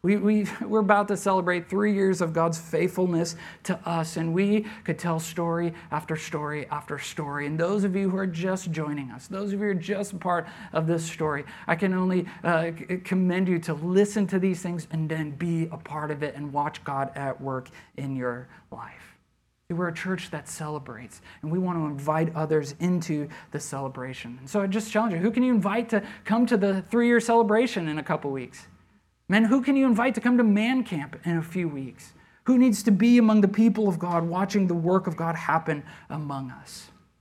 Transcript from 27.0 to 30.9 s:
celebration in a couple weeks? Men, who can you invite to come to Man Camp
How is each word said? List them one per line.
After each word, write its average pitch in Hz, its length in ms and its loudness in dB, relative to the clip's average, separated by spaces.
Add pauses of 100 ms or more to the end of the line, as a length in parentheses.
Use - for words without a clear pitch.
celebration 226 680 4
in 151 120 -2
a 147 40 -6
couple 147 280 -2
weeks? 131 340 -8 (640)
Men, 214 160 6
who 247 180 4
can 277 140 2
you 269 100 4
invite 247 300 4
to 214 60 -4
come 247 180 4
to 247 40 6
Man 226 400 4
Camp 156 400 -6